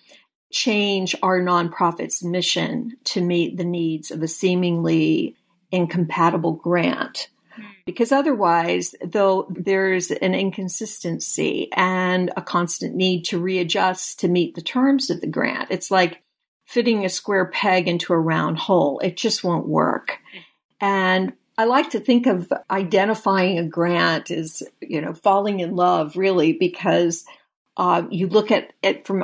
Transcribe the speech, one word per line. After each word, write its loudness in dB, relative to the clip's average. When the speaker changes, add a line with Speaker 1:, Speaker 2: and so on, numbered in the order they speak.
Speaker 1:
change 0
our 2
nonprofit's 0
mission -2
to -2
meet 0
the -4
needs -4
of -6
a -2
seemingly 0
incompatible 0
grant. -2
Speaker 2:
Hmm. -20
Speaker 1:
Because -2
otherwise, 2
though, 2
there's 0
an 0
inconsistency -4
and 0
a -4
constant -4
need 0
to -4
readjust -2
to 0
meet 2
the -10
terms 2
of -4
the -6
grant. -4
It's -6
like 2
fitting 2
a -2
square 0
peg 2
into 2
a 4
round 0
hole. 2
It -2
just -2
won't -2
work. 0
And 0
I 2
like 2
to -4
think 2
of 0
identifying 2
a -2
grant 0
as, -6
you -4
know, -6
falling 2
in -4
love, 2
really, 4
because, 0
uh, 0
you -2
look 2
at 2
it 0
from -2